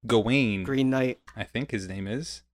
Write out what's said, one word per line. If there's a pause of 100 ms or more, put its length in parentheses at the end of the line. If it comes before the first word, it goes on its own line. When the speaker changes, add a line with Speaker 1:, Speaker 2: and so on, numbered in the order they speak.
Speaker 1:
Gawain.
Speaker 2:
Green
Knight. (160)
Speaker 1:
I
think
his
name
is. (100)